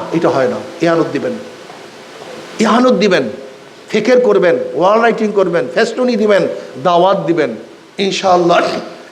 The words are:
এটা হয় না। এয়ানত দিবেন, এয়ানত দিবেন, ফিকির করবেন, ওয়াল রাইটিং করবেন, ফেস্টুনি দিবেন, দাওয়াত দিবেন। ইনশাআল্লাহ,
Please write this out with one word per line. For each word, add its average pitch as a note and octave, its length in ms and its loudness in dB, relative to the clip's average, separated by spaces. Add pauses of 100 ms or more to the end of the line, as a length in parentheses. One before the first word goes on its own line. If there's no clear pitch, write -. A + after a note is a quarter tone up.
(140)
এটা E3 160 0
হয় C3 180 0
না। A2+ 80 -2 (260)
এয়ানত E3 300 2
দিবেন, B2+ 200 -4 (1300)
এয়ানত A3+ 340 2
দিবেন, F3+ 360 2 (600)
ফিকির A#3+ 300 2
করবেন, F#3 360 4 (200)
ওয়াল G3 260 4
রাইটিং A3 300 0
করবেন, F3+ 420 0
ফেস্টুনি A#3 420 0
দিবেন, G3+ 320 2 (360)
দাওয়াত F3+ 340 4
দিবেন। D#3 380 -2 (420)
ইনশাআল্লাহ, F3+ 640 2 (500)